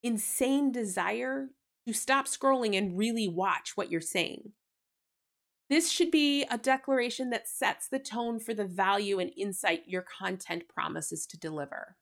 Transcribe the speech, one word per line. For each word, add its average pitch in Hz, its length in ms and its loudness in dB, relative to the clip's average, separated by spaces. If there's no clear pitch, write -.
insane 262 680 2
desire 240 760 -2
to 226 60 -2
stop 269 340 2
scrolling 247 500 4
and 190 200 0
really 226 300 2
watch 180 480 0
what - 160 -2
you're 165 100 0
saying. - 500 -2
This 320 200 4
should 339 220 2
be 285 320 4
a 240 140 -4
declaration 262 720 0
that 233 180 -4
sets - 400 -2
the 269 120 -4
tone 233 400 -4
for 226 140 -6
the 208 120 -2
value 196 540 2
and 180 180 -2
insight 185 500 -2
your 180 140 -4
content 185 680 -6
promises - 600 -6
to 165 120 -16
deliver. 156 600 -8